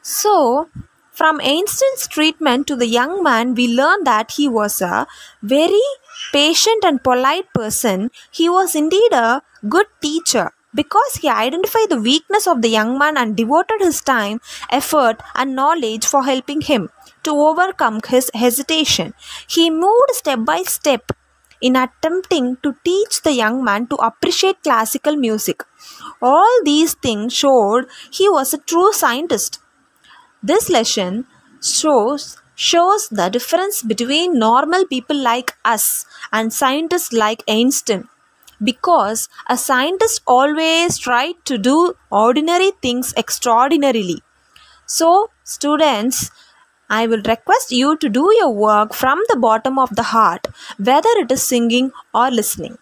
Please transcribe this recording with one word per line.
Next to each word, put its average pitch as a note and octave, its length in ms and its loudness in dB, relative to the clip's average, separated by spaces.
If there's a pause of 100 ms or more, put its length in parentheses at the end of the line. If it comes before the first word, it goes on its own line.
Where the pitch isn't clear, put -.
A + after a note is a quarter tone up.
So, D#4 680 0 (420)
from D#4 280 0
Einstein's G#4+ 680 -2
treatment D4+ 600 0
to C#4+ 80 -4
the A#3+ 120 0
young C#4 360 -2
man, B3 320 0
we B3 120 0
learn D4+ 360 2
that A3+ 340 0
he C#4+ 100 0
was G#3 340 -2
a F#3 260 -2 (340)
very E4+ 440 2 (480)
patient E4 500 2
and D4+ 200 0
polite C4 500 0
person. G#3+ 580 -4 (180)
He E4 200 0
was F4+ 260 2
indeed F#4 380 2
a A#3+ 280 2 (260)
good F4+ 200 2 (140)
teacher D4+ 520 -2 (200)
because G#4 480 -2
he D4+ 80 -2
identified D#4+ 600 -2
the B3+ 120 0
weakness D#4+ 460 0
of C#4 140 0
the A#3 80 2
young A3 280 0
man D4 200 0
and A3 180 -2
devoted D#4+ 460 0
his F4 200 0
time, A3 400 -2 (280)
effort, C4 520 0 (140)
and C4 200 -2
knowledge C4 500 -2
for C#4 180 0
helping C#4 380 -2
him G#3+ 280 -2 (340)
to D#4 80 -4 (180)
overcome D#4+ 580 0
his B3+ 260 0
hesitation. B3 800 -2 (340)
He E4 220 2
moved G#4 420 4
step B3+ 320 -2
by D#4+ 200 -2
step - 480 -2 (500)
in B3+ 160 2
attempting C#4 840 -2
to C#4+ 200 -4
teach F#4+ 380 -2
the D#4 100 2
young B3 320 0
man A3 240 -2
to C#4+ 80 -4
appreciate F4+ 680 -2
classical D4 520 0
music. A3+ 480 -4 (580)
All F#4 440 4
these D4+ 280 2
things A3+ 400 -4
showed B3 540 2 (240)
he F#4+ 180 2
was C#4 240 0
a D4+ 40 -6
true F4+ 340 2
scientist. D4 680 -2 (840)
This E4+ 260 0
lesson A3 560 -2 (380)
shows, C#4+ 760 -2 (160)
shows F4+ 560 0
the F#3+ 200 -2
difference F4 520 -2
between C4 560 -2
normal C#4+ 480 2
people C#4 300 -4
like B3 480 -2
us - 420 -2 (260)
and A3+ 220 -2
scientists D4+ 600 -2
like A3 340 0
Einstein, A3+ 600 0 (560)
because A3+ 640 0 (200)
a A#3+ 100 0
scientist E4 720 0
always D#4+ 720 2
tried C4 460 -2
to B3+ 120 -2
do D4+ 380 2 (160)
ordinary D#4 600 2 (100)
things B3 360 -4
extraordinarily. A#3+ 1040 0 (640)
So, F4+ 460 2 (120)
students, C#4+ 840 -2 (580)
I A3+ 200 0
will A3 160 -2
request A#3 480 0
you C#4 260 2
to D4+ 100 -2
do C4+ 300 2
your E4 140 4
work G#3+ 420 2
from D4 360 0
the G#4 80 2
bottom A#3 420 0
of B3 160 -2
the A3+ 80 -2
heart, G#3+ 440 0 (300)
whether C4+ 320 2 (140)
it A#3 80 -4
is C4+ 100 0
singing A#3+ 500 0 (220)
or A#3+ 160 2
listening. G#3 520 -4